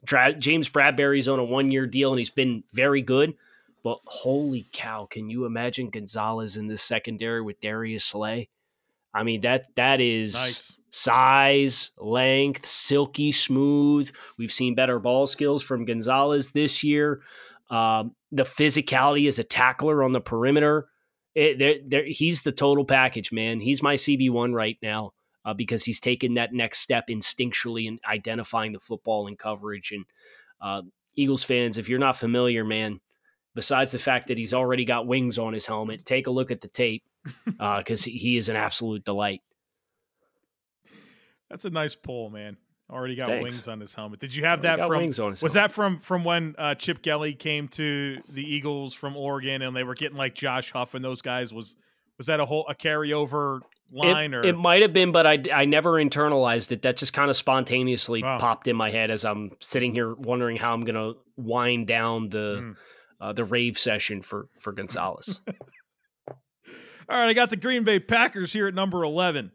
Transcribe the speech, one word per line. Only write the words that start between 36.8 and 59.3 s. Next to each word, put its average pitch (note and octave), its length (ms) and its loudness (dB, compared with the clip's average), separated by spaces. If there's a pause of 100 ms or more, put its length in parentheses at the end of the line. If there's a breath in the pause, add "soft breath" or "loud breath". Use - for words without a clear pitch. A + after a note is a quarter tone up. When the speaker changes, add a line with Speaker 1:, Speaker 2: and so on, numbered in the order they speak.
Speaker 2:
<laughs> - 280 -8
Speaker 1:
uh, G#2 220 -2
'cause A2+ 220 -2
he, A#2 80 -8
he A#2+ 260 0
is G#2+ 120 -2
an A2 60 -2
absolute G#2+ 480 -4
delight. G2+ 360 -4 (2000 soft breath)
Speaker 2:
That's - 140 -16
a G3 60 -6
nice D#3 240 -4
pull, A#2 360 -10
man. G#2 260 -14 (340)
Already B2+ 240 -6
got B2 140 -4
Speaker 1:
Thanks. A#2+ 140 -2
Speaker 2:
wings B2 260 -10
on A2 120 -10
his G#2 140 -18
helmet. G#2+ 260 -14
Did C3 140 -12
you D3+ 100 -4
have E3+ 160 4
Speaker 1:
Already E3 80 2
Speaker 2:
that D#3+ 100 4
Speaker 1:
got E3+ 100 0
Speaker 2:
from, E3 100 2
Speaker 1:
wings D#3+ 220 -2
on G#2 120 0
his F#2+ 100 -8
Speaker 2:
was D#3 120 0
Speaker 1:
helmet. G#3 160 6
Speaker 2:
that - 40 -18
from, G3 260 0
from F3+ 240 -2
when, E3 340 0
uh, D3 160 -2
Chip - 280 -6
Kelly D3+ 320 -2
came D3 340 -4
to C#3+ 500 -4 (120)
the C#3 120 -10
Eagles C#3+ 520 -6
from C#3+ 220 -10
Oregon C3+ 460 -4
and C3 120 -6
they B2+ 100 -4
were B2+ 100 -8
getting, C#3+ 220 -8
like, C3 180 -4
Josh C3 380 -4
Huff B2 220 -6
and C3 100 -8
those B2+ 180 -8
guys? B2 320 -6
Was, A2 220 -14 (420)
was B2 80 -10
that D#3 140 2
a D3 40 4
whole, D3+ 240 -2
a C#3+ 60 -6
carryover D3 840 -2 (300)
line, D3+ 440 0
Speaker 1:
It, - 20 -2
Speaker 2:
or? A#2+ 100 -2
Speaker 1:
it F3 120 4
might F3 240 6
have G#3 100 6
been, F3+ 200 4
but D#3+ 140 8
I, D3+ 160 6 (120)
I C#3+ 100 6
never D#3 280 4
internalized C#3 800 2
it. A2+ 100 -6
That B2+ 140 2
just - 180 -2
kinda C#3+ 200 4
spontaneously B2+ 880 0
Speaker 2:
Wow. C3 160 -4
Speaker 1:
popped A#2 300 0
in A#2 80 2
my A2 140 0
head A2 200 0
as G#2+ 140 -2
I'm G#2 360 -4